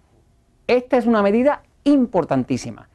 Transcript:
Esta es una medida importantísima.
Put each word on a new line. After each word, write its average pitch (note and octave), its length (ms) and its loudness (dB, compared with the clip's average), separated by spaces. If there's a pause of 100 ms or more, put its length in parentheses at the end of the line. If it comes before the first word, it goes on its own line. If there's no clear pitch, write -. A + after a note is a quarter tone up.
(640)
Esta B3 320 0
es A3 80 0
una A3+ 160 2
medida A#3 400 0 (220)
importantísima. D3 1120 -2